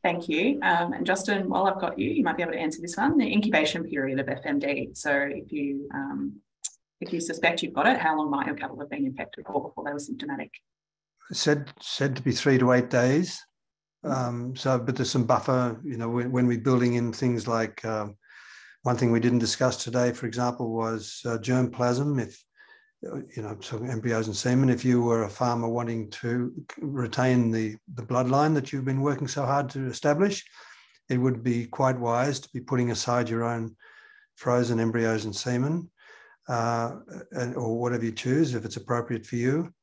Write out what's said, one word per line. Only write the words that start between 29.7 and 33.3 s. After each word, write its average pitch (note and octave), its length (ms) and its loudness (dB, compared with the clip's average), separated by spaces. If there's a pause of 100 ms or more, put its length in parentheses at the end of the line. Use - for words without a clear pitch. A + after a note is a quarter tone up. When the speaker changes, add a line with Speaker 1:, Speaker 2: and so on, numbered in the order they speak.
Speaker 2:
to C3+ 160 -6
establish, D3+ 580 0 (640)
it B2+ 80 0
would B2 280 2
be A#2+ 200 0
quite C3 340 0
wise A#2+ 420 0
to - 120 -20
be A#2+ 80 -6
putting B2 300 0
aside A#2+ 380 0
your A#2 160 -2